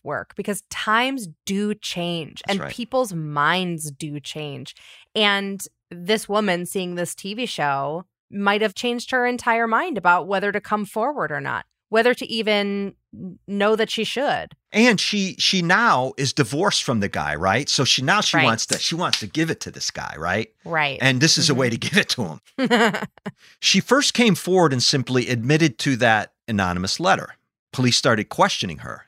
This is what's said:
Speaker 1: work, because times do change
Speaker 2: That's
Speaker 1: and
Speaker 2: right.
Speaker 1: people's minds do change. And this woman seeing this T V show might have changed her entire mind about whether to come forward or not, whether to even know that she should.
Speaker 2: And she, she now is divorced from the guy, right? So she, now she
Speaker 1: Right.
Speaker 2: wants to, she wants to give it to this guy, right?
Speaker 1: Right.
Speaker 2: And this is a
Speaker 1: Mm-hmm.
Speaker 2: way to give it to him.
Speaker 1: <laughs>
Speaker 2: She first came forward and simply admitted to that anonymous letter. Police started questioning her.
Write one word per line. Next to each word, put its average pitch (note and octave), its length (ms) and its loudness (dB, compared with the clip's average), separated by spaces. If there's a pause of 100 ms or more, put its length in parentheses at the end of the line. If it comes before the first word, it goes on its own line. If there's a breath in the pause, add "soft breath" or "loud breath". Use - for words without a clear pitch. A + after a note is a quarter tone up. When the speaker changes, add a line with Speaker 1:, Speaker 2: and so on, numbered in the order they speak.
Speaker 1:
work, C3+ 320 -6
because G3+ 340 -6
times A#3 600 -2 (160)
do G#3 280 -2
change F3 720 -6
Speaker 2:
That's G3 120 -2
Speaker 1:
and - 80 -4
Speaker 2:
right. - 60 -8
Speaker 1:
people's A#3+ 420 -2
minds D#3 800 0
do D3 280 -8
change. C#3 560 -12 (400 loud breath)
And G3 500 0 (240)
this F3+ 400 -2
woman G3 380 0
seeing F3+ 260 -4
this F3 220 -4
T G3 180 -10
V A#3+ 140 -4
show C#3+ 580 -2 (260)
might G3+ 300 0
have G#3+ 120 0
changed A#3+ 380 -6
her B3 160 2
entire A#3 400 0
mind B3+ 320 0
about F3 280 4
whether G3 240 0
to G3+ 80 -2
come G#3 240 -2
forward A3 480 -4
or C#3+ 80 -4
not, C3 260 -6 (240)
whether A3+ 260 4
to - 100 -8
even G3+ 720 -2 (520)
know G3+ 280 2
that G#3+ 160 0
she A3 120 -2
should. F#3+ 520 -4 (180)
Speaker 2:
And A3 260 6
she, G3 380 -2
she - 240 2
now E3+ 560 2
is C3+ 160 -2
divorced D3 500 0
from A#2 180 0
the G2+ 60 0
guy, D2+ 280 -4
right? F#2+ 340 0
So C#3 160 2
she, - 160 2
now F#3 200 2
she - 160 0
Speaker 1:
Right. D#3+ 60 4
Speaker 2:
wants A2+ 220 2
to, - 140 -2
she - 160 -2
wants D#3+ 240 -2
to G#2+ 80 -6
give D#3+ 240 -2
it - 100 -6
to - 100 -12
this - 200 -8
guy, - 260 -10
right? F#2 340 -2 (140)
Speaker 1:
Right. D3+ 360 -2
Speaker 2:
And B2+ 200 2
this D#3+ 160 6
is C3+ 120 2
a C#3 40 4
Speaker 1:
Mm-hmm. B2 60 0
Speaker 2:
way B2+ 100 2
to A#2+ 80 -2
give C3 200 -2
it G3 120 2
to E2 300 -6 (180)
him. A#3 400 2 (140)
Speaker 1:
<laughs> - 180 -16 (320 soft breath)
Speaker 2:
She - 180 2
first C4+ 360 2
came A3+ 200 4
forward F3+ 380 4
and B2 100 0
simply B2+ 460 0
admitted C3 500 2
to C#3 180 0
that A2 360 2 (140)
anonymous F#2 520 0
letter. F3+ 360 0 (360)
Police B2 260 2
started A2 320 2
questioning G2+ 500 -2
her. B1 280 -14